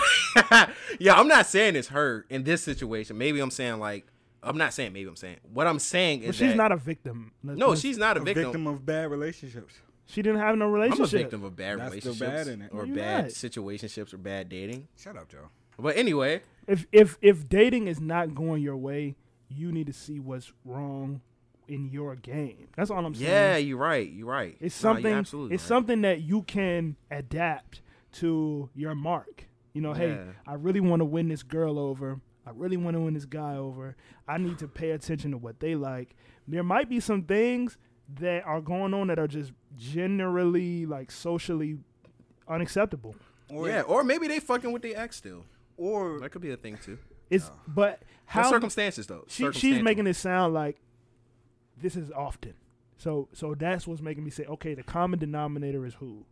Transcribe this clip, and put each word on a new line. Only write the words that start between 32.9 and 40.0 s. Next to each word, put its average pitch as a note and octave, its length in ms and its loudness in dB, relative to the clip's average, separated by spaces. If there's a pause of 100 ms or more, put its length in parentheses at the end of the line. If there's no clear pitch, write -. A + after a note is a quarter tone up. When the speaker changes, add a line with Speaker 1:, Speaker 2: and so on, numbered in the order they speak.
Speaker 2:
win D#3+ 160 0
this C#3+ 100 -6
guy D3 300 -8
over. C3+ 400 -10 (320)
I D3+ 100 -4
need F3 220 -2
to D3+ 80 -8
pay D#3+ 240 -4
attention D3+ 400 -4
to C3 60 -4
what A#2 240 -12
they D#3+ 140 -2
like. C3 400 -6 (320)
There E3 140 -2
might A3 280 2
be A#3+ 100 0
some G3+ 240 0
things A#3 540 2 (420)
that F3 260 -2
are D#3+ 160 -2
going F#3 320 -2
on G3 140 0
that E3+ 100 0
are D#3 100 2
just C#3+ 240 -8 (260)
generally, F3 1080 0